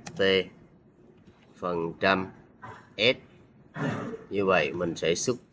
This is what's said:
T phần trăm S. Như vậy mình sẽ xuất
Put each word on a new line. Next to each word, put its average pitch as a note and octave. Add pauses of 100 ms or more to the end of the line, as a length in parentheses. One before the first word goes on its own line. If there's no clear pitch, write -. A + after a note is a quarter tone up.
(180)
T G#2 (1300)
phần E2+
trăm F#2+ (680)
S. A#2+ (1120)
Như G2
vậy D#2+
mình F2
sẽ E2+
xuất B2 (160)